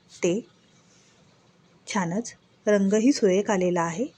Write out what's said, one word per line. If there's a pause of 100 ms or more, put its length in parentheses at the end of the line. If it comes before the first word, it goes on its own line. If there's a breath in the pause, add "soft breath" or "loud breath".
(160)
ते. (1500)
छानच (320)
रंगही
सुरेख
आलेला
आहे. (120)